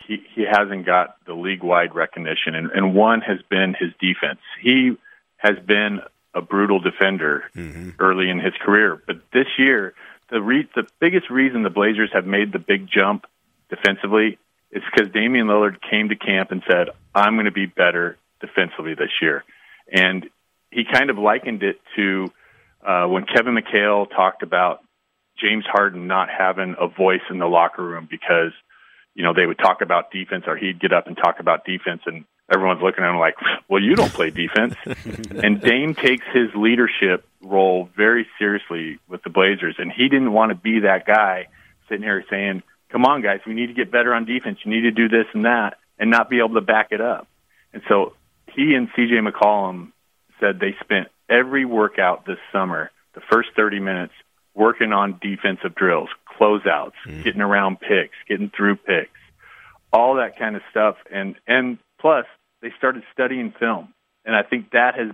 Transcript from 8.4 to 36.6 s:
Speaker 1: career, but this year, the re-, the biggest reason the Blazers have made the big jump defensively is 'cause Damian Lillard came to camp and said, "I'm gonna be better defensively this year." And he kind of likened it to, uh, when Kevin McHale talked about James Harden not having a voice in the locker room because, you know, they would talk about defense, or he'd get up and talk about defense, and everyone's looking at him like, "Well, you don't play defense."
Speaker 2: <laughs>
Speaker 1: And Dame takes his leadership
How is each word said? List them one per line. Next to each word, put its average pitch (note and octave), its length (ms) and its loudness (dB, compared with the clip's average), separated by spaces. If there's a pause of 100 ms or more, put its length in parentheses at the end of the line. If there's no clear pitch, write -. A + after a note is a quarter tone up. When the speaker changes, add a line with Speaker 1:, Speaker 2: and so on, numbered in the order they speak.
Speaker 1:
career, G#2 420 2
but F#2+ 100 -6 (160)
this C3 140 2 (120)
year, B2 360 2 (360)
the A2+ 120 -2
re-, B2+ 320 0
the A2+ 120 -2 (140)
biggest F3 300 0
reason B2+ 320 0
the G2 80 0
Blazers G#2 420 0
have F#2 140 0
made G2+ 260 -2
the F#2+ 60 -4
big F#2+ 300 -4
jump G2+ 360 0 (460)
defensively G#2 680 0 (340)
is G2 100 -8 (140)
'cause G#2+ 160 2
Damian A2+ 340 0
Lillard G#2 300 2 (120)
came G#2+ 200 0
to G#2 80 -4
camp F#2+ 340 -2
and F#2 180 -6
said, F2 220 2 (240)
"I'm G#2 220 4
gonna G#2 160 0
be G2 140 -4
better F2 500 0 (240)
defensively E2 540 -4
this - 160 -6 (120)
year." D2+ 220 0 (480)
And F#2 360 0 (440)
he A#2+ 120 -2
kind C3+ 260 0
of A2 80 -4
likened G#2 440 0
it G2 180 -2 (140)
to, F#2+ 380 -2 (520)
uh, F2+ 220 0
when F#2 180 0
Kevin A#2+ 300 0
McHale G#2 560 0
talked F#2+ 320 0
about F2+ 400 0 (540)
James G#2+ 300 -2
Harden F#2+ 420 0
not F#2 200 0
having F#2 500 -2
a F2 100 -2
voice F#2 420 0
in F#2 80 -8
the F2 100 -2
locker F2 360 2
room E2+ 260 -10
because, E2 420 0 (600)
you - 80 -8
know, F2 100 2
they F2 140 2
would E2+ 120 -4
talk F#2 240 2
about F2 280 0
defense, F#2 380 -8
or D#2+ 80 -2
he'd F2+ 240 -6
get F2+ 120 0
up F2 140 2
and F2 100 -14
talk E2+ 220 0
about E2 260 0
defense, F#2 420 -6
and E2 180 -10 (280)
everyone's F#2 300 2
looking F#2 220 0
at F2 60 2
him F2 80 0
like, E2 180 2 (320)
"Well, G2 140 2
you A#2+ 120 4
don't G#2+ 180 2
play E2 180 -2
defense." F2+ 440 -2 (100)
Speaker 2:
<laughs> - 0 - (600)
Speaker 1:
And G#2 160 4
Dame C3 340 2
takes B2+ 380 0
his A#2+ 220 2
leadership G#2+ 720 2 (160)